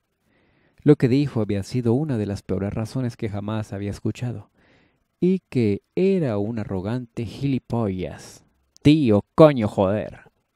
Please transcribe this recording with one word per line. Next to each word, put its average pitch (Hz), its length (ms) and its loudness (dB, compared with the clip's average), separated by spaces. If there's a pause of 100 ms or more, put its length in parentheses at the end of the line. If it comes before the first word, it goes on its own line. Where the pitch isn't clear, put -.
(840)
lo 147 120 6
que 135 140 2
dijo 135 320 0
había 101 240 -2
sido 120 280 -2
una 139 260 0
de 104 80 -2
las 98 160 -6
peores 98 300 -4
razones 117 440 -6
que 113 120 -6
jamás 104 440 -6
había 101 180 -6
escuchado, 107 580 -8 (680)
y 185 220 2 (100)
que 113 320 0 (140)
era 175 420 0
un 107 220 -4
arrogante 107 640 -6
gilipollas. 101 1160 -6 (380)
"Tío, 135 420 4 (100)
coño, 143 320 6
joder". 98 640 -2 (260)